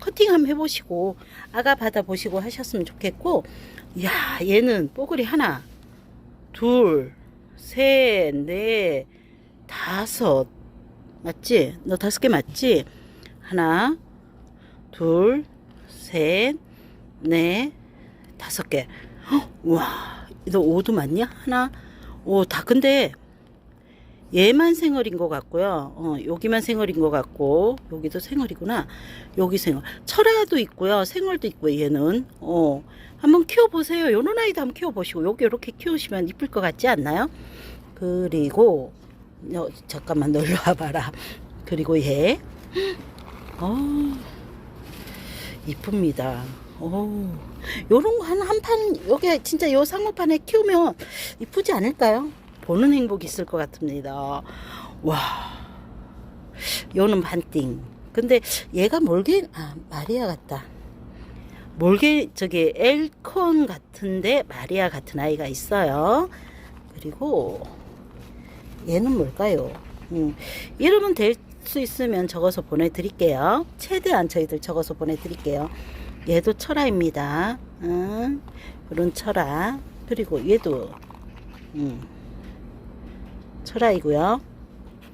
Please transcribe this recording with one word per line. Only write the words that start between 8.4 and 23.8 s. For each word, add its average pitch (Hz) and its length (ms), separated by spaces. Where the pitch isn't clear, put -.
다섯. 185 800
맞지? 170 640
너 185 120
다섯 202 240
개 262 80
맞지? 180 560
하나, 185 560
둘, 185 540
셋, 185 680
넷, 170 520
다섯 - 300
개. 135 180
헉, 285 200
와, - 640
너 190 140
오도 175 320
맞냐? 180 380
하나, 247 260
오, 190 200
다. - 200
근데 262 480